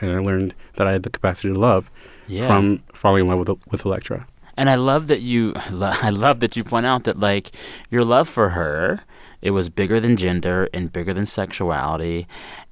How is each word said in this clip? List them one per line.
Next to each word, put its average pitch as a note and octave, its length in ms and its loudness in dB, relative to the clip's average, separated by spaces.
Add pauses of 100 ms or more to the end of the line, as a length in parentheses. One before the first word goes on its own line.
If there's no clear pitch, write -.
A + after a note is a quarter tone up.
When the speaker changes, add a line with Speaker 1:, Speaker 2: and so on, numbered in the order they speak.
Speaker 1:
And F#2 120 -2
I F#2 60 -2
learned F#2+ 360 -2 (220)
that G2 100 2
I F#2+ 60 2
had F#2+ 100 0
the - 80 -8
capacity F#2+ 420 -2
to F#2+ 60 0
love G2+ 320 2 (360)
Speaker 2:
Yeah. G#2 200 -6
Speaker 1:
from G2+ 360 4 (100)
falling G2 320 4
in - 40 2
love F2+ 180 0
with, G2 120 -2 (120)
with - 140 -6
Elektra. - 420 -6 (300)
Speaker 2:
And C3+ 140 2
I C3 60 6
love C#3 320 2
that C3+ 120 4
you, A#2+ 340 0
<laughs> - 20 -8
I - 120 -10
lo-, F#2 320 -2
I A2 100 2
love A#2 300 2
that A#2 160 0
you A2+ 80 -4
point A#2 220 -2
out B2+ 180 0
that, G2+ 160 -2
like, G2+ 300 0 (400)
your A#2+ 140 2
love B2+ 240 4
for G#2 220 2
her, E2+ 520 -2 (400)
it G2+ 80 0
was F#2 180 0
bigger G2+ 320 0
than A#2 160 4
gender F2+ 560 0
and F2 200 -6
bigger F2 200 -4
than G2+ 140 -2
sexuality. E2+ 1000 -4 (460)